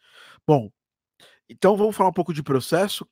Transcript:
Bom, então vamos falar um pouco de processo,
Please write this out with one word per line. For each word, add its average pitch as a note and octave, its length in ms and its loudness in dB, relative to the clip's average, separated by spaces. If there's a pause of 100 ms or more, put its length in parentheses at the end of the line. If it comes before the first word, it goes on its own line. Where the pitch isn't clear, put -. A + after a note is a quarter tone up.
(460)
Bom, B2+ 240 2 (800)
então F#3 280 2
vamos G#3 200 0
falar F#3+ 140 2
um E3+ 40 -16
pouco F3 180 -4
de D3+ 100 -6
processo, D#3+ 680 -2